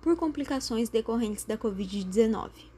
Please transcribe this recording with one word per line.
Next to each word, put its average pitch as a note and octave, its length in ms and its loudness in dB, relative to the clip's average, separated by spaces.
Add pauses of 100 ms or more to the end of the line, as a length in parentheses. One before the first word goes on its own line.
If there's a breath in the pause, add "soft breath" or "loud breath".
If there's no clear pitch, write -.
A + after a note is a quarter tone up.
por E4 160 4
complicações C#4 720 -2
decorrentes A3 560 0
da G#3+ 120 -2
covid G3 480 -2
dezenove. G#3+ 720 0